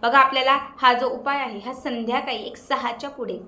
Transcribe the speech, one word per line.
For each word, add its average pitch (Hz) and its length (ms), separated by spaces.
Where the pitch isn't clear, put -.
बघा, 247 160
आपल्याला 262 400
हा 247 140
जो 247 160
उपाय 277 300
आहे, 226 200
हा 240 140
संध्याकाळी 240 720
एक 240 100
सहाच्या 254 540
पुढे 196 380